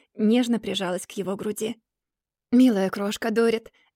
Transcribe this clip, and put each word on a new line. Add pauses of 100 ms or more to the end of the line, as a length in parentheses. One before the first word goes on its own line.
(160)
нежно
прижалась
к
его
груди. (680)
"Милая
крошка
Дорит, (240)